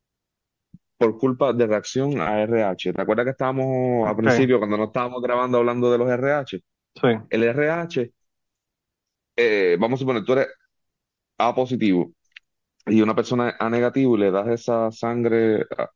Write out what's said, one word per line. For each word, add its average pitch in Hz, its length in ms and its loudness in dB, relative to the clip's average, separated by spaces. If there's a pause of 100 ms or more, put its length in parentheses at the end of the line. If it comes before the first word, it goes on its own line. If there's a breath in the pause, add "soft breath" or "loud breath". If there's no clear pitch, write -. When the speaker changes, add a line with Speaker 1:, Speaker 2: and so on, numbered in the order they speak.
(960)
Speaker 1:
por 110 200 0
culpa 131 360 0
de 117 140 2
reacción 127 540 -2
a 104 200 0
R 110 220 0
H. 90 300 -4
¿Te 92 80 -6
acuerdas 107 240 0
que 131 60 -2
estábamos 131 800 -2
al 107 60 -2
Speaker 2:
Ok. - 20 -8
Speaker 1:
principio, 123 420 4
cuando 104 180 -2
no 107 80 -2
estábamos 123 360 -6
grabando, 123 380 0
hablando 120 320 2
de 120 60 4
los 123 120 0
R 127 240 0
H? 135 280 -6 (340)
Speaker 2:
Sí. - 120 0 (220)
Speaker 1:
El 110 140 0
R 135 280 0
H, 165 400 -6 (1200)
eh, 101 440 2
vamos 120 200 0
a - 20 -6
suponer, 127 240 -2
tú 123 80 2
eres 131 140 2 (880)
A 117 180 2
positivo 110 560 0 (760)
y 107 140 4
una 107 140 2
persona 120 440 -2
A 113 100 -2
negativo 120 480 2
y 101 40 2
le 98 100 4
das 98 180 0
esa 117 420 -2
sangre 113 720 0 (120)
a, - 180 -4